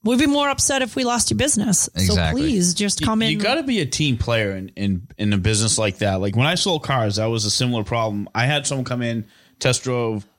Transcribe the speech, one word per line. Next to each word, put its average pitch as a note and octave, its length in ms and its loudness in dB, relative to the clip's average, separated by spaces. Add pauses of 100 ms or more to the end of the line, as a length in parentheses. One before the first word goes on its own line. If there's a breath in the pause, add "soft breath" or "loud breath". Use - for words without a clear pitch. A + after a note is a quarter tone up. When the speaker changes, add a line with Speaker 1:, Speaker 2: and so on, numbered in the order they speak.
Speaker 1:
We'd A#3 160 4
be D4+ 80 4
more C#4+ 220 2
upset C4+ 340 0
if A#3 120 -6
we C4 80 0
lost A#3+ 280 0
your G#3+ 60 -2
business. A3+ 580 0
Speaker 2:
Exactly. F2 460 2
Speaker 1:
So D#4 60 0
please F3+ 280 2
just G3+ 260 -2
Speaker 3:
You, G#3 60 0
Speaker 1:
come A3 140 0
in." A3+ 100 0
Speaker 3:
you A3 80 -2
gotta B3 240 0
be B3+ 180 0
a D3 40 0
team C3+ 320 0
player A2 380 0
in, F#2+ 140 -10
in, G2 380 -2 (100)
in G#2 160 2
a G2+ 40 2
business G#2+ 400 2
like G#2+ 200 0
that. F#2+ 240 0
Like, G2+ 140 -2
when A#2+ 120 4
I F3 80 2
sold F3 280 0
cars, A2+ 340 0
that G#2+ 80 0
was A2+ 200 -2
a G#2 60 -2
similar B2 320 0
problem. G#2+ 500 -4
I A#2 120 2
had C#3+ 220 0
someone C3 180 -4
come B2 160 -6
in, A2+ 240 -4 (340 soft breath)
test B2+ 240 0
drove A#2 420 -2 (140)